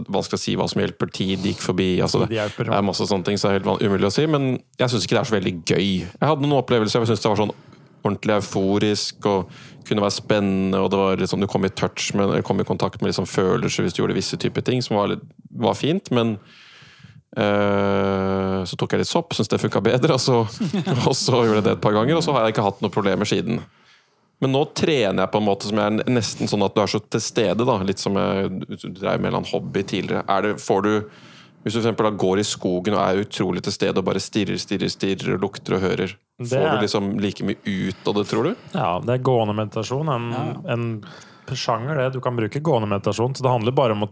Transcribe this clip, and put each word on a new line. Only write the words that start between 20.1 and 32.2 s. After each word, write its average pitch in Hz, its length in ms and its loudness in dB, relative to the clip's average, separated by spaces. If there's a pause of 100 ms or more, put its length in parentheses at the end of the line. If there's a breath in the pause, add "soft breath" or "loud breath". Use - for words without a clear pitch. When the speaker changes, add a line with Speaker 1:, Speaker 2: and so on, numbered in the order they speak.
Speaker 1:
og 113 60 -2
så, 123 160 4 (340)
<laughs> 147 360 0
og 131 100 2
så 123 240 2
gjorde 107 180 4
jeg 101 80 0
det 110 80 4
et 87 80 -6
par 107 120 4
ganger, 127 200 4
og 156 80 2
så 151 120 0
har 113 100 4
jeg 110 100 2
ikke 107 120 2
hatt - 160 -2
noen 95 100 -2
problemer 98 340 2
siden. 90 320 0 (800 soft breath)
Men 135 140 2
nå 139 80 4 (100)
trener 101 540 2
jeg - 80 -6
på 107 80 2
en - 80 2
måte 98 180 -2
som 110 140 0
er 107 160 2 (100)
nesten 120 400 0
sånn 104 160 2
at 98 80 0
du 110 80 2
er 98 80 2
så 104 140 -2 (100)
til 117 80 0
stede, 110 480 0
da. 127 60 2 (100)
Litt 98 160 -2
som 101 160 -2
jeg, 95 320 0 (160)
du - 240 -12
drev 92 320 -2
med 98 80 0
en 92 60 0
eller 92 80 -2
annen - 100 -10
hobby - 320 -2
tidligere. 98 480 -4
Er 98 140 2
det, 104 80 0 (100)
får 98 220 0
du, 107 80 2 (680 loud breath)
hvis 110 140 -4
du 117 80 0
for - 0 -
eksempel 110 260 2
da 107 60 0 (100)